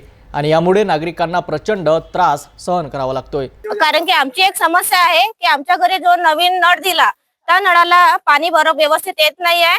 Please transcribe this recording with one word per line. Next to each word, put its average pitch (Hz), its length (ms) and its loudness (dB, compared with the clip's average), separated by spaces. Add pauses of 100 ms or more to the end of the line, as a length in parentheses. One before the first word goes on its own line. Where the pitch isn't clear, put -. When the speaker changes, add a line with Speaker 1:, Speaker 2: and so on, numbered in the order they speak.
(340)
Speaker 1:
आणि 147 160 -4
यामुळे 175 340 2
नागरिकांना 170 560 -4
प्रचंड 170 500 -4
त्रास 160 580 -2 (180)
सहन 175 240 -4
करावा 131 240 -6
लागतोय. 131 340 -6 (180)
Speaker 2:
कारण 339 400 -2
की 359 60 -2
आमची 285 300 0
एक 381 140 0
समस्या 359 440 0
आहे 349 280 2
की 440 180 -8
आमच्या 302 300 0
घरी 359 220 0
जो 349 180 2
नवीन 349 440 0
नळ 349 200 2
दिला, 311 300 0 (380)
त्या 349 120 2
नळाला 349 580 2
पाणी 302 320 0
बरोबर 311 280 0
व्यवस्थित 311 400 -2
येत 311 220 0
नाहीये 339 400 0